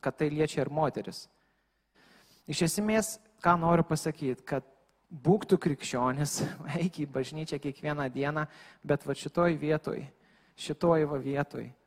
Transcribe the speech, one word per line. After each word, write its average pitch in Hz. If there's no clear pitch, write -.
kad -
tai 156
liečia 147
ir 135
moteris. 135
Iš 156
esmės, 214
ką 175
noriu 165
pasakyt, 147
kad 135
būk 160
tu 196
krikščionis, 135
<laughs> 143
eik 170
į 143
bažnyčią 147
kiekvieną 147
dieną, 147
bet 143
va 139
šitoj 170
vietoj, 151
šitoj 160
va 143
vietoj 135